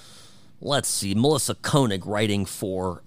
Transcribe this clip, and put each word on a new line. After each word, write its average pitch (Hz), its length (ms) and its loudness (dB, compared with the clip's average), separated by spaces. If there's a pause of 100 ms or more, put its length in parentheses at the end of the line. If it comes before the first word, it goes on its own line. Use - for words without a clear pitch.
(600)
let's 135 300 0
see, 98 240 -2
Melissa 127 420 2
Koenig 110 500 2
writing 104 400 0
for, 92 600 -4